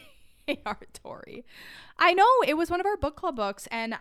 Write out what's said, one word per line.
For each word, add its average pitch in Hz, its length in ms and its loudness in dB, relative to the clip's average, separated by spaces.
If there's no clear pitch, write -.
<laughs> - 240 -20
A 285 180 -6
R 208 140 -8
Torrey. - 520 -18
I 339 160 4
know, 381 120 6
it 294 80 2
was 330 160 -2
one 349 80 -2
of 370 60 -2
our 403 120 -2
book 294 200 -6
club 330 180 -6
books, 208 360 -6
and 226 300 -6